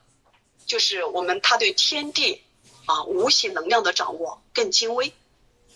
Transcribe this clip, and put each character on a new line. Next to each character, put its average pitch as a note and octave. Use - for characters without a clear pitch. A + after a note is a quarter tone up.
就 A3+
是 F#3
我 F3+
们， F3+
他 -
对 G#3+
天 D4
地， B3+
啊， -
无 G3
形 G3
能 E3+
量 A3+
的 F3+
掌 F3
握 -
更 A3
精 A#3
微， C4